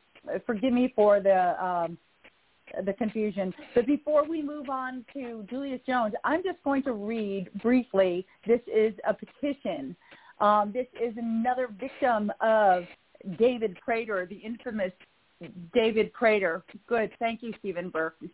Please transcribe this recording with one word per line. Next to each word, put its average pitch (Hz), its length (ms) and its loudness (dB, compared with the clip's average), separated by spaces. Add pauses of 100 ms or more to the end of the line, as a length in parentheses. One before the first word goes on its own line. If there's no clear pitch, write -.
(460)
forgive 240 260 0
me 247 240 2
for 208 240 6
the, 185 420 4
um, 175 360 -2 (840)
the 196 100 -2
confusion, 202 600 -4 (200)
but 240 120 4
before 294 380 2
we 311 180 -4
move 294 260 -8
on 254 440 -8
to 240 380 -10
Julius 269 360 -6
Jones, 240 280 -2 (100)
I'm 311 180 0
just 359 220 -6
going 277 200 0
to 262 80 -2
read 202 580 -4 (120)
briefly. 190 640 2 (200)
This 233 200 4
is 220 280 2 (120)
a 208 80 0
petition. 180 800 -6 (460)
Um, 208 320 4
this 254 140 -4 (140)
is 233 160 -4
another 240 520 -2 (100)
victim 233 640 0
of 208 440 4 (540)
David 220 460 2
Prater, 220 440 -2
the 196 80 -14
infamous 214 560 -6 (840)
David 220 400 2
Prater. 196 500 2 (240)
Good. 220 300 -2
Thank 226 240 -4
you, 233 160 -8
Stephen 180 320 -8
Burke. 160 260 -4 (180)